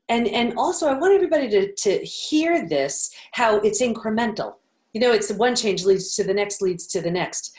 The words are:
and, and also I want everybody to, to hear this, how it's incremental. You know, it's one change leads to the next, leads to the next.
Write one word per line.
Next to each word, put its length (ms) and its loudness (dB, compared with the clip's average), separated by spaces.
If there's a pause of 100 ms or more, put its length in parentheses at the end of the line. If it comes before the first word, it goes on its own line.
and, 180 0
and 300 -2
also 300 0
I 100 2
want 160 4
everybody 360 2
to, 240 2
to 300 0
hear 640 0
this, 460 -2 (200)
how 240 2
it's 260 2
incremental. 720 -2 (380)
You 80 -6
know, 100 4
it's 200 0
one 240 2
change 300 -2
leads 300 2
to 80 -2
the 100 0
next, 300 -2
leads 240 -4
to 140 -4
the 100 -4
next. 480 -6